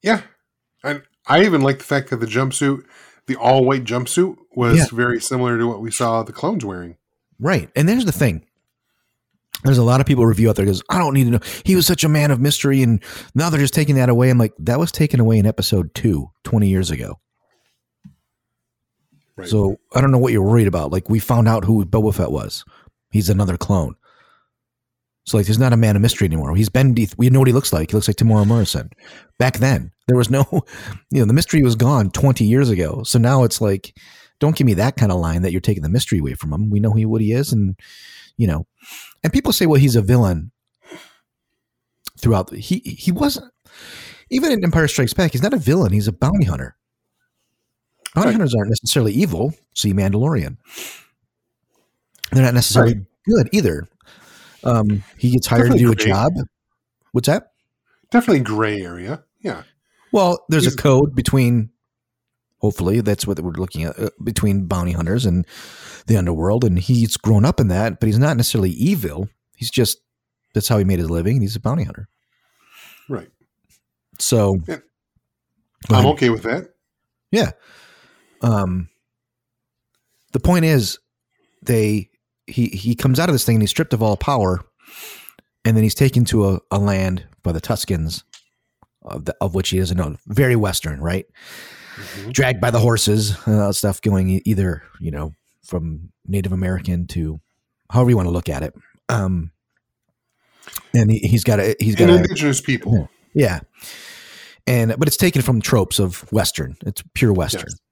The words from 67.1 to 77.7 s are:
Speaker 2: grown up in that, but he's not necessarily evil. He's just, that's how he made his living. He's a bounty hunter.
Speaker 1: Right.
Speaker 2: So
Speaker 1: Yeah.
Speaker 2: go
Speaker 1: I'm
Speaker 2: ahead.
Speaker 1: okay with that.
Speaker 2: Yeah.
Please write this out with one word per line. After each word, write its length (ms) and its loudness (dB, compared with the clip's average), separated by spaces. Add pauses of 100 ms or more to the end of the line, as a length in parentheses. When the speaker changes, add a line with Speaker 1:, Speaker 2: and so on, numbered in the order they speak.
Speaker 2:
grown 280 2
up 160 0
in 80 2
that, 320 -2
but 60 0
he's 120 0
not 180 2
necessarily 340 0
evil. 580 -4 (280)
He's 140 -8
just, 280 -2 (560)
that's 140 -2
how 100 2
he 60 2
made 140 0
his 120 -4
living. 300 -2
He's 160 -4
a 40 -10
bounty 240 -4
hunter. 240 -14 (1000)
Speaker 1:
Right. 220 -10 (880)
Speaker 2:
So 400 2 (100)
Speaker 1:
Yeah. 80 -6 (1120)
Speaker 2:
go 80 2
Speaker 1:
I'm 80 4
Speaker 2:
ahead. 100 4
Speaker 1:
okay 160 2
with 140 -2
that. 260 -6 (600)
Speaker 2:
Yeah. 220 0 (920)